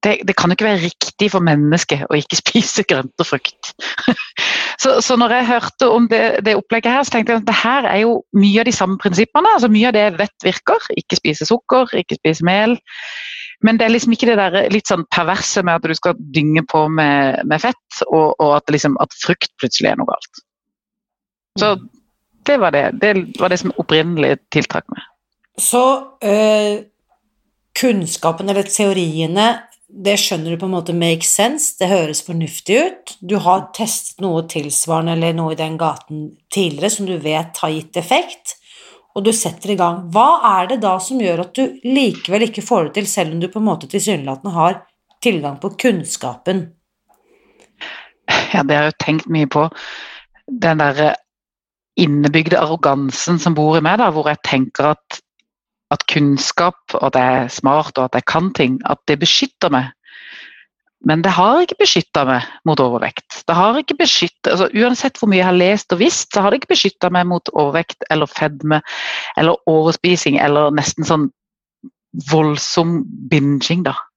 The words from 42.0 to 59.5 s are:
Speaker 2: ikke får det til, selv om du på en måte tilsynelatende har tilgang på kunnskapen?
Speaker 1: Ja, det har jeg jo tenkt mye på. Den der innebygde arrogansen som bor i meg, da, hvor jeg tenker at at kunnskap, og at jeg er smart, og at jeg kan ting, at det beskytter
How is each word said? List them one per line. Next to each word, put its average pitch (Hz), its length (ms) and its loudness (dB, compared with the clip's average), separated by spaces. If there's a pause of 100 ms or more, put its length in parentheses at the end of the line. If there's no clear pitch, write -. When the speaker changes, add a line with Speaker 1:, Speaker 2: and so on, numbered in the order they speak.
Speaker 2:
ikke 214 160 -10
får 190 240 2
det - 80 -6
til, 196 100 -4
selv 160 240 -2
om 165 80 -4
du 180 80 -4
på 214 140 -6
en 220 80 2
måte 156 180 -4
tilsynelatende 160 640 -4
har 170 300 0 (400)
tilgang 147 360 -2
på 202 220 -8
kunnskapen? 180 840 -2 (1900)
Speaker 1:
Ja, 185 100 2
det 147 140 2
har 147 120 2
jeg 160 40 -4
jo - 120 -14
tenkt 156 280 -2
mye 156 180 2
på. 151 160 2 (840)
Den 170 320 0
der 147 340 2 (840)
innebygde 156 640 2
arrogansen 151 840 0
som 165 140 2
bor 151 200 2
i 160 60 2
meg, 175 160 2
da, 226 140 2
hvor 151 180 -2
jeg 147 140 -2
tenker 139 480 0
at - 260 -8 (760)
at - 160 -6
kunnskap, 147 720 0 (140)
og - 120 0
at 135 100 0
jeg 127 280 2
er 120 80 -8
smart, 147 440 0
og 127 120 0
at 120 100 -2
jeg - 100 -4
kan 175 260 0
ting, 131 300 0
at - 240 -2
det 147 140 2
beskytter - 500 0